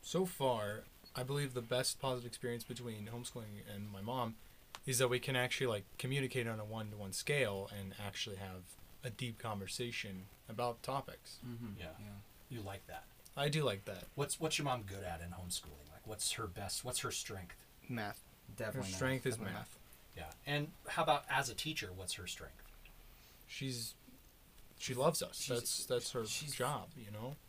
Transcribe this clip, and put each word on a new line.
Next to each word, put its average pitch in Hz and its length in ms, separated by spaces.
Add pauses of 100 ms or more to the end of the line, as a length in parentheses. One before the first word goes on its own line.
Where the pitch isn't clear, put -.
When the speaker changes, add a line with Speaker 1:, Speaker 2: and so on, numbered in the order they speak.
Speaker 1:
So 185 240
far, 113 580 (320)
I 127 60
believe 139 320
the 123 80
best 123 380
positive 127 260
experience 120 380
between 113 480
homeschooling 117 500 (120)
and 104 160
my 98 120
mom 117 320 (520)
is 127 120
that 131 100
we 123 100
can 131 160
actually, 127 340
like, 104 160 (140)
communicate 131 480
on 110 140
a 107 40
one-to-one 107 480
scale 104 640
and 98 160 (100)
actually 98 320
have 92 260 (400)
a 131 80
deep 113 280
conversation 101 880 (240)
about 120 340
topics. - 640
Speaker 2:
Mm-hmm. 117 340
Speaker 3:
Yeah. 90 60 (120)
Speaker 2:
Yeah. 104 80 (440)
Speaker 3:
You 120 100
like 98 280
that? 80 160 (320)
Speaker 1:
I 143 120
do 147 160
like 101 220
that. 95 180 (100)
Speaker 3:
What's, 143 240
what's 156 200
your 147 80
mom 123 200
good 95 160
at 87 200
in 87 60
homeschooling? 90 640
Like, - 160
what's - 260
her - 140
best, 85 380
what's 113 160
her 127 100
strength? - 460 (320)
Speaker 4:
Math. 110 320 (360)
Speaker 2:
Definitely 110 260
Speaker 1:
Her 98 60
Speaker 2:
math. 95 80
Speaker 1:
strength 131 300
is 120 100
Speaker 4:
Definitely 98 180
Speaker 1:
math. - 240 (380)
Speaker 3:
Yeah. - 80 (220)
And 147 220 (180)
how - 160
about 151 280
as 127 180
a 107 60
teacher, 131 420
what's 92 180
her 92 120
strength? - 360 (840)
Speaker 1:
She's, 123 480 (840)
she - 140
loves 143 300
us. - 180
Speaker 2:
She's, - 80
Speaker 1:
That's, - 380
that's 123 260
her 113 140
Speaker 2:
she's, 143 280
Speaker 1:
job, 123 420
you 107 140
know? 117 260 (120)